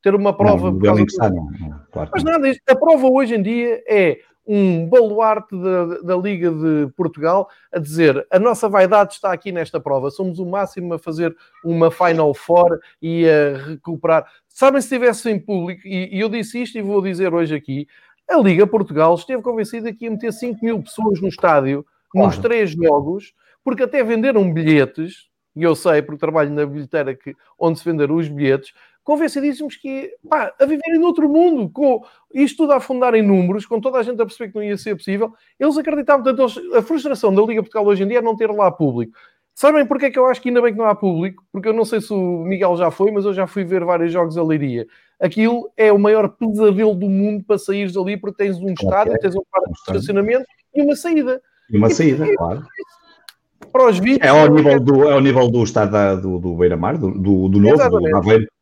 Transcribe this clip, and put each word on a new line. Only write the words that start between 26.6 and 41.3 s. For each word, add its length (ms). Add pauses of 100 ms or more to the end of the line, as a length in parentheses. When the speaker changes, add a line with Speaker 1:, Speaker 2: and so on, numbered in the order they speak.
Speaker 1:
bilheteira 480
que, 220 (240)
onde 180
se 80
venderam 300
os 120
bilhetes, 460 (300)
convencidíssimos 720
que, 360 (180)
pá, 300
a 60
viverem 340
noutro 280
mundo, 400
com 360 (280)
isto 260
tudo 160
a 40
afundar 380
em 80
números, 420
com 160
toda 160
a 60
gente 180
a 40
perceber 260
que 40
não 80
ia 140
ser 180
possível, 380 (260)
eles 160
acreditavam. 480
Portanto, 200
eles, 320
a 80
frustração 500
da 80
Liga 220
Portugal 240
hoje 160
em 40
dia 120
é 20
não 140
ter 160
lá 200
público. 460 (380)
Sabem 320
porquê 240
que 80
eu 80
acho 120
que 100
ainda 120
bem 100
que 60
não 80
há 80
público? 580